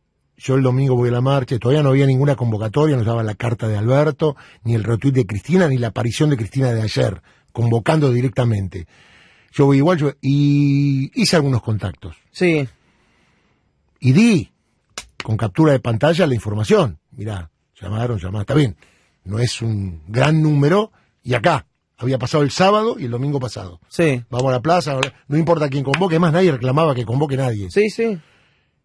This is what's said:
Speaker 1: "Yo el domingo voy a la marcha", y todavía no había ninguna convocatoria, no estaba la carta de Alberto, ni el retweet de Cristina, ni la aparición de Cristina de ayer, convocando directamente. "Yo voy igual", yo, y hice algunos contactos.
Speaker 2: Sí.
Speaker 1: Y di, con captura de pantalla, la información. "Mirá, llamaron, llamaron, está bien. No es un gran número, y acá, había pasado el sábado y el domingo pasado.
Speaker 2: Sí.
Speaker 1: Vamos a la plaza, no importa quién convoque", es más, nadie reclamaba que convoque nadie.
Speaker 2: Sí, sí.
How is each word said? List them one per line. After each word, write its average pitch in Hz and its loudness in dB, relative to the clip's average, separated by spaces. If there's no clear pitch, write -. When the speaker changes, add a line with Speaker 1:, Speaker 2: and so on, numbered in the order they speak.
Speaker 1:
"Yo - -2
el 135 2
domingo 131 2
voy 120 0
a 120 0
la 123 0
marcha", 135 0
y 107 -2
todavía 143 2
no 139 2
había 139 4
ninguna 135 2
convocatoria, 117 0
no 123 0
estaba 117 -2
la 107 -4
carta 117 -4
de 107 -2
Alberto, 143 0
ni 113 -2
el 110 -2
retweet 131 0
de 127 2
Cristina, 160 0
ni 131 0
la 120 -2
aparición 120 -2
de 139 0
Cristina 120 -2
de 110 -2
ayer, 113 -4
convocando 120 0
directamente. 110 -2
"Yo 143 4
voy 139 4
igual", 160 2
yo, 143 -2
y 143 2
hice 190 2
algunos 139 2
contactos. 95 -6
Speaker 2:
Sí. 160 0
Speaker 1:
Y 127 2
di, 208 4
con 110 -4
captura 139 2
de 127 2
pantalla, 151 0
la 139 0
información. 107 0
"Mirá, 104 -10
llamaron, 110 -4
llamaron, 92 -6
está 107 -6
bien. 135 0
No 101 -8
es 120 -4
un 98 -6
gran 139 2
número, 156 2
y 123 -4
acá, 143 0
había 127 -4
pasado 135 0
el 139 0
sábado 214 2
y 170 -8
el 120 -6
domingo 135 -4
pasado. 98 -12
Speaker 2:
Sí. 139 0
Speaker 1:
Vamos 127 -2
a 131 0
la 123 -2
plaza, 156 0
no 143 0
importa 160 2
quién 135 -4
convoque", 160 0
es 165 2
más, 170 2
nadie 175 4
reclamaba 131 0
que 120 -4
convoque 135 -2
nadie. 110 -4
Speaker 2:
Sí, 208 0
sí. 226 -4